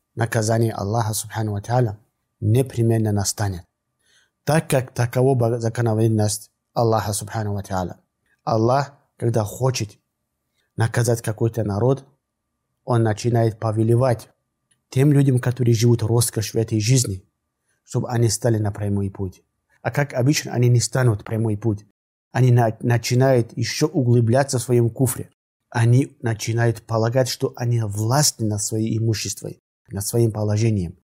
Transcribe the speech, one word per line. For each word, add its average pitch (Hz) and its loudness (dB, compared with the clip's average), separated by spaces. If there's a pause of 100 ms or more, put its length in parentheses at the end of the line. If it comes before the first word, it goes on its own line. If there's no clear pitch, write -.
(140)
наказания 113 0
Аллаха 107 -4
Субханаху 107 -6
Ва 101 -6
Тааля 117 0 (420)
непременно 113 0
настанет. 98 -4 (800)
Так 156 0
как 131 0
таково 127 2
бо-, 117 0
закономерность 113 0 (220)
Аллаха 110 0
Субханаху 104 -6
Ва 98 -6
Тааля. 92 -6 (480)
Аллах, 120 0 (240)
когда 117 0
хочет 123 -4 (800)
наказать 113 0
какой-то 113 -2
народ, 113 0 (800)
он 117 2
начинает 113 0
повелевать 113 0 (600)
тем 143 4
людям, 139 4
которые 120 2
живут 117 4
в - 0
роскошь 117 0
в - -2
этой 110 0
жизни, 107 0 (600)
чтобы - -6
они 117 0
стали 113 0
на 107 -2
прямой 101 -4
путь. 95 -10 (400)
А - -4
как 143 -2
обычно, 131 0
они 120 2
не 120 4
станут 117 0
прямой 110 -2
путь. 104 -4 (460)
Они 127 4
на-, 117 4
начинают 123 2
еще 123 -2
углубляться 120 2
в - -6
своем 120 2
куфре. 117 -4 (400)
Они 120 2
начинают 113 -2
полагать, 117 0
что - -4
они 120 -2
властны 110 -2
над 104 -4
своим 110 -2
имуществом, 107 -4 (360)
над 101 -8
своим 117 2
положением. 107 -2 (100)